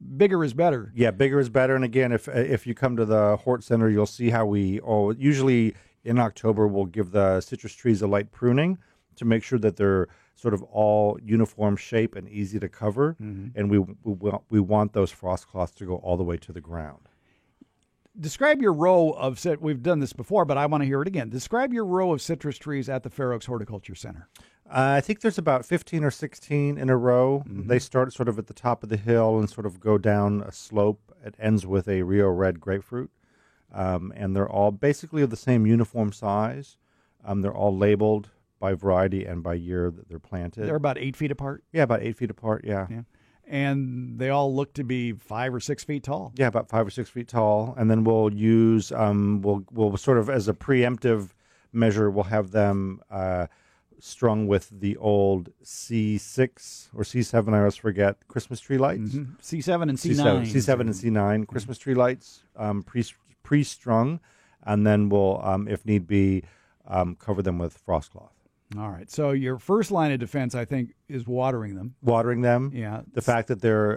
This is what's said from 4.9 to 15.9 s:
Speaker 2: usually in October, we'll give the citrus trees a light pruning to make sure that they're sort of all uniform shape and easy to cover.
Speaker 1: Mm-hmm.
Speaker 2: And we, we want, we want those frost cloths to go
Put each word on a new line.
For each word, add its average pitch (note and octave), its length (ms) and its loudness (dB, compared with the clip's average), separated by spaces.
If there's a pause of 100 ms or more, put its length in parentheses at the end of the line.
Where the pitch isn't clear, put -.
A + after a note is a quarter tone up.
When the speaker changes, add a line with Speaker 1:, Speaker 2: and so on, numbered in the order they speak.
Speaker 2:
usually C3 640 2 (300)
in A#2 120 0
October, A2+ 480 2
we'll G2 200 0
give F2+ 260 -4
the F#2+ 300 4
citrus - 320 -12
trees A2 280 2
a G#2 60 0
light G#2 240 0
pruning D3 460 0 (400)
to A#2+ 80 -6
make A2+ 180 2
sure B2+ 160 -2
that G#2 160 2
they're G2 320 2 (280)
sort A2+ 180 -4
of G2 100 -2
all G#2+ 580 2
uniform G#2+ 540 0
shape A2+ 400 -2
and G2+ 140 -14
easy G#2 280 -6
to F#2+ 120 -8
cover. B2 520 -2
Speaker 1:
Mm-hmm. G#2+ 380 -12
Speaker 2:
And G2+ 100 0
we, G2+ 100 4
we G2 340 -4
want, G2+ 360 -6
we G#2+ 120 4
want G#2 320 2
those G2 180 0
frost - 380 -6
cloths F2+ 260 -6
to G2+ 100 -16
go F2+ 120 -6